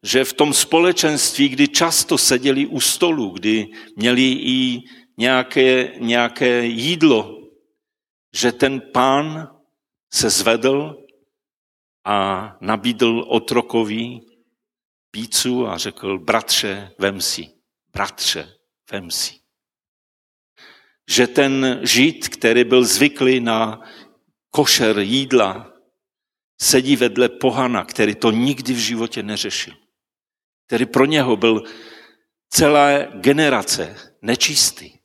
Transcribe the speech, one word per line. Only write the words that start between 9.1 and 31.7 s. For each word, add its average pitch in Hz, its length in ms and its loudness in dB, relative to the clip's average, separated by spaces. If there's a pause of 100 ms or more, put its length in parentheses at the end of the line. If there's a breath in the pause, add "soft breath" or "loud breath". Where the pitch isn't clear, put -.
se 113 160 0
zvedl 131 760 -2 (1000)
a 98 580 -4
nabídl 113 680 -2
otrokovi 117 920 -2 (920)
pícu 120 560 -4
a 92 100 -8
řekl: 98 400 -8
„Bratře, 101 800 -4
vem 98 240 -2
si, - 300 -8 (420)
bratře, - 640 -6 (340)
vem 90 200 -12
si.“ - 280 -8 (1700 soft breath)
Že 120 200 2
ten 135 560 0
Žid, 135 440 2
který 117 360 2
byl 123 220 4
zvyklý 131 540 2
na 113 420 -2 (680 loud breath)
košer 113 500 2
jídla, 117 760 0 (880)
sedí 131 340 2
vedle 120 340 2
pohana, 123 560 -2
který 107 300 -2
to 113 160 2
nikdy 127 420 -2
v 120 40 -2
životě 113 460 -4
neřešil, 104 500 -8 (920)
který 123 180 0
pro 135 200 2
něho 139 320 0
byl 110 260 2 (880 loud breath)